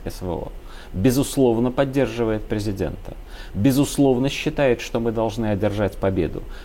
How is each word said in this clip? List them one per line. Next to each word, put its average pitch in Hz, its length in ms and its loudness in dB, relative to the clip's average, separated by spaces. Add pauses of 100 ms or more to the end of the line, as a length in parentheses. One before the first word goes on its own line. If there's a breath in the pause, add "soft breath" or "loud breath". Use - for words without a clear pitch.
С - 200 -8
В 92 60 -4
О, - 220 -6 (420 loud breath)
безусловно, 123 800 4
поддерживает 120 760 0
президента, 101 680 -4 (400 loud breath)
безусловно, 131 760 4
считает, 139 520 0
что - 180 -2
мы 117 120 0
должны 110 340 0
одержать 104 500 0
победу, 92 460 0 (240 loud breath)